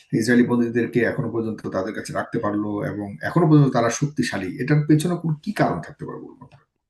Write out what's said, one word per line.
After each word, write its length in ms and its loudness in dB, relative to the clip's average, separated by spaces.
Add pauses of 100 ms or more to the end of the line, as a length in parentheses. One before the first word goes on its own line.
(140)
ইসরায়েলি 340 4
বন্দীদেরকে 520 0
এখনো 320 0
পর্যন্ত 360 -6
তাদের 260 -4
কাছে 200 -10
রাখতে 260 -4
পারলো 460 -2
এবং 360 -8
এখনো 260 2
পর্যন্ত 260 6
তারা 160 2
শক্তিশালী? 760 -4
এটার 240 2
পেছনে 280 2
কোন 180 -4
কি 180 -6
কারণ 300 0
থাকতে 240 -14
পারে 120 -12
বলুন? 300 -18 (420)